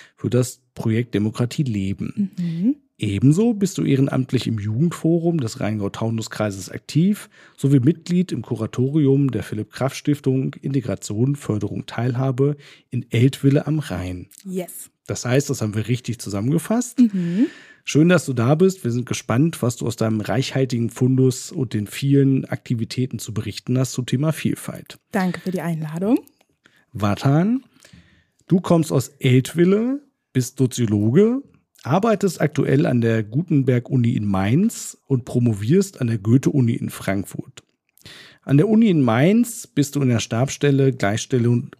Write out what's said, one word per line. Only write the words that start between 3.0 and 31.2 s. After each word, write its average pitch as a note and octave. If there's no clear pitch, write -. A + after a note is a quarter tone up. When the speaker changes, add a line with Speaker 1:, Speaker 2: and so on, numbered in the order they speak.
Speaker 1:
bist G3
du D#3+
ehrenamtlich C3+
im A2+
Jugendforum E3
des A#2
Rheingau-Taunus-Kreises G#2+
aktiv -
sowie C#3
Mitglied F3
im A#2
Kuratorium C3+
der G#2+
Philipp-Kraft-Stiftung C3+
Integration, B2+
Förderung, G#2
Teilhabe C3
in A#2+
Eltville C#3
am D3+
Rhein. F2+
Speaker 2:
Yes. F#3
Speaker 1:
Das -
heißt, B2+
das B2+
haben G#2+
wir G#2+
richtig A#2+
zusammengefasst. D3+
Speaker 2:
Mhm. G3
Speaker 1:
Schön, D#3+
dass F3+
du C#3+
da A#2+
bist. F#3+
Wir A#2+
sind A#2+
gespannt, C3
was A#2+
du -
aus A2+
deinem A2
reichhaltigen A#2+
Fundus C3
und C#3
den G#2
vielen C#3
Aktivitäten B2
zu -
berichten G#2+
hast C3
zum B2+
Thema D3
Vielfalt. -
Speaker 2:
Danke F#3
für F#3
die F3
Einladung. E3
Speaker 1:
Watan, C#3+
du F#3
kommst E3
aus D3
Eltville, F3+
bist -
Soziologe, B2